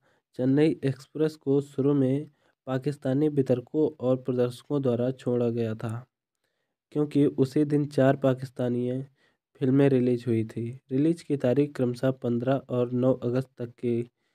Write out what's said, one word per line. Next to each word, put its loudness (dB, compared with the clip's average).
चेन्नई 2
एक्सप्रेस -4
को 0
शुरू 0
में 0
पाकिस्तानी -2
वितरकों 0
और 0
प्रदर्शकों -4
द्वारा 0
छोड़ा -2
गया -4
था, -10
क्योंकि 0
उसी 2
दिन 0
चार 4
पाकिस्तानी -2
फिल्में 4
रिलीज 2
हुई 2
थी। -10
रिलीज 0
की -4
तारीख 2
क्रमशः 0
पन्द्रह -2
और -2
नौ 2
अगस्त -4
तक -12
के -2